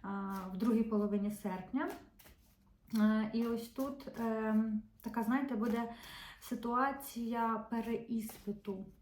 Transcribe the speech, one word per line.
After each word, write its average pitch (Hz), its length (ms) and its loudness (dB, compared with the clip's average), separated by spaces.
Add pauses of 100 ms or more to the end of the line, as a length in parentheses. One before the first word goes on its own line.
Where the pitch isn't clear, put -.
а, 196 320 -4 (200)
в - 20 -4
другій 226 260 4
половині 208 480 2
серпня. 214 600 -2 (1040)
Е, 214 400 4
і 233 120 4
ось 233 220 -2
тут, 269 380 -4 (120)
ем, 220 640 2 (180)
така, 226 220 -2
знаєте, 254 340 2
буде 233 360 0 (480)
ситуація 233 1300 0
переіспиту. 214 1160 -4 (160)